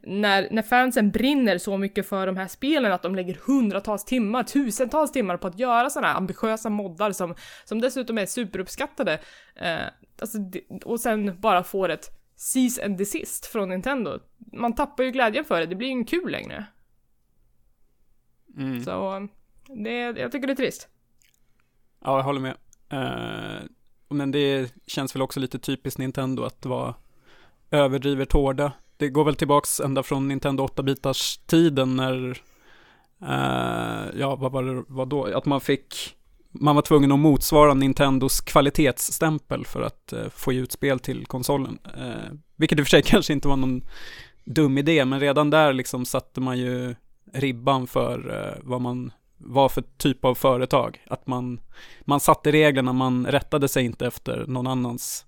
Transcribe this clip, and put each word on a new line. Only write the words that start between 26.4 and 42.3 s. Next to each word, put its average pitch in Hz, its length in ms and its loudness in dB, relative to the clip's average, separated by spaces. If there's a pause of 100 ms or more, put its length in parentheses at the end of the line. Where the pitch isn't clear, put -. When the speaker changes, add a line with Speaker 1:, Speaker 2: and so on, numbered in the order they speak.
Speaker 2:
att - 220 -10
vara 123 300 -6 (760)
överdrivet 135 600 2
hårda. 139 400 4 (260)
Det 147 120 0
går 147 140 2
väl 147 120 4
tillbaks 143 440 2
ända 135 240 0
från 135 240 -2
Nintendo 135 360 -2
åtta-bitars-tiden 135 1300 2
när, 131 340 -2 (920)
eh, 107 960 -4
ja, 139 160 -2
vad 131 160 -4
var 135 120 -4
det, 127 240 -4
vad 131 200 -6
då? 139 180 -2
Att 117 200 -2
man 139 160 2
fick, - 540 -4 (360)
man 147 240 4
var 147 60 6
tvungen 143 300 6
att 139 80 6
motsvara 147 540 8
Nintendos 135 680 4
kvalitetsstämpel 147 1200 2
för - 160 -6
att, - 320 -8
eh, 113 160 -6
få - 240 -2
ut 127 180 -4
spel 135 280 0
till 123 260 -8
konsolen. 135 540 -2 (180)
Eh, 117 360 -10 (220)